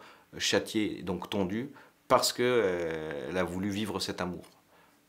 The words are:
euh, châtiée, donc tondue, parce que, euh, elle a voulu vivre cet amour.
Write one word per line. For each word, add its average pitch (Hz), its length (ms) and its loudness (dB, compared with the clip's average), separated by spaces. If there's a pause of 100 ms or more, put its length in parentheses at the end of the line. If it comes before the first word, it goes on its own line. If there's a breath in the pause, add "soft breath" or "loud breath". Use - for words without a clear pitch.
(340 loud breath)
euh, - 40 -12
châtiée, - 640 0
donc 90 280 -4
tondue, 104 400 -2 (380 loud breath)
parce - 240 6
que, 123 100 0
euh, 85 840 0
elle 87 100 -2
a 92 60 4
voulu 92 240 -2
vivre 98 320 -2
cet 95 200 -4
amour. 90 240 -4 (640 soft breath)